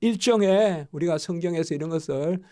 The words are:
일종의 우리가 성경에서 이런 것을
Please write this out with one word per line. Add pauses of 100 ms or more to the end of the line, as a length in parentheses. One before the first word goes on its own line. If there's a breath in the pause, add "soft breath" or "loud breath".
일종의
우리가
성경에서
이런
것을